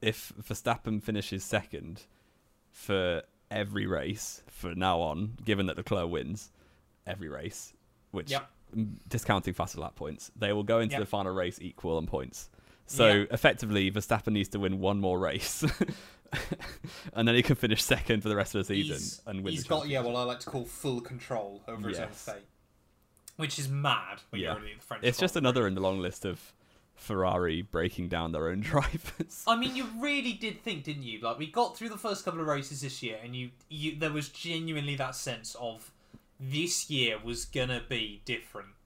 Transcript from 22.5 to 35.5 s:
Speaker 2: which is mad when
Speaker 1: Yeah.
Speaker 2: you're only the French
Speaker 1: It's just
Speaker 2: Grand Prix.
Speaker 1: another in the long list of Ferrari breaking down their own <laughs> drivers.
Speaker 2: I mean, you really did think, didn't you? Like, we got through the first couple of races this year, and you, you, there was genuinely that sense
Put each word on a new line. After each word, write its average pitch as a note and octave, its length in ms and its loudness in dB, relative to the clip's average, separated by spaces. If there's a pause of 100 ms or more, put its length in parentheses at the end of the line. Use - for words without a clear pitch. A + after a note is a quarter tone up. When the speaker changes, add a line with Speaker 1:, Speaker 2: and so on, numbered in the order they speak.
Speaker 2:
which D3+ 220 -4
is C#3 100 -4
mad A#2+ 600 0
when G2 120 -6
Speaker 1:
Yeah. E2 80 -2
Speaker 2:
you're D#2+ 100 -2
only G#2 160 -12
the - 60 -20
French A2 220 -10
Speaker 1:
It's B2 140 4
just F#3 180 2
Speaker 2:
Grand D#3+ 80 2
Prix. B2+ 60 6
Speaker 1:
another B2 180 6
in F#2+ 80 2
the F#2+ 60 0
long F#2+ 180 4
list F2+ 260 -4
of F2 280 -6 (420)
Ferrari F2+ 680 2
breaking F2 480 0
down E2 220 0
their D#2+ 180 2
own F#2+ 100 0
<laughs> - 20 -2
drivers. - 840 -2
Speaker 2:
I A3+ 80 6
mean, B3+ 200 0
you B3+ 100 -2 (140)
really C#4 340 0
did G#3+ 280 -6
think, E3 220 -6
didn't C#3+ 200 -6
you? A2+ 160 -8
Like, A#2 200 0
we D#3 80 -4
got A3+ 300 0
through A3+ 120 -6
the G#3+ 80 -10
first G3+ 280 -4
couple E3 160 -4
of D#3 60 -2
races C#3 340 -2
this C3+ 220 -6
year, A2 200 -4
and B2 120 -10
you, B2 160 -8 (180)
you, D3+ 280 -4
there D#3 140 0
was D3 180 -4
genuinely D#3+ 680 -4
that C3 200 -2
sense - 440 -8